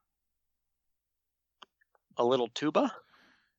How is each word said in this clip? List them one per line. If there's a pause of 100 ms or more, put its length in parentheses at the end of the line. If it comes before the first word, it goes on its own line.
(2250)
A
little
tuba? (680)